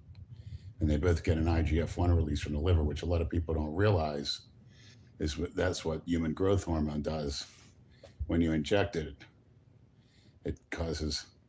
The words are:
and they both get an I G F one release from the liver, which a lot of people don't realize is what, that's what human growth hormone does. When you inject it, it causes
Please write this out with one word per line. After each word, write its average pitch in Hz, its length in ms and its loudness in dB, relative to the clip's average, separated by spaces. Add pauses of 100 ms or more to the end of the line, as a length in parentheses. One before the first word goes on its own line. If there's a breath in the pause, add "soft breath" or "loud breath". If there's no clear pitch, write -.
(800 loud breath)
and 80 100 4
they 76 60 4
both 82 300 2
get 82 120 2
an 80 120 2
I 82 120 4
G 76 200 2
F - 160 -4
one 87 140 4
release 76 280 2
from 71 140 -6
the 73 60 -2
liver, 82 240 4
which 76 180 -2
a - 40 -6
lot 82 160 0
of 76 80 -2
people 85 240 -2
don't 78 220 -2
realize 80 720 0 (720 loud breath)
is 76 180 -2
what, - 180 -4
that's 90 300 0
what 78 200 -2
human 80 280 0
growth 95 300 2
hormone 76 380 0
does. 76 440 -4 (840 loud breath)
When 85 120 2
you 80 140 2
inject 92 420 0
it, 76 200 -6 (1300 soft breath)
it 80 140 -4 (140)
causes 78 560 -4 (200)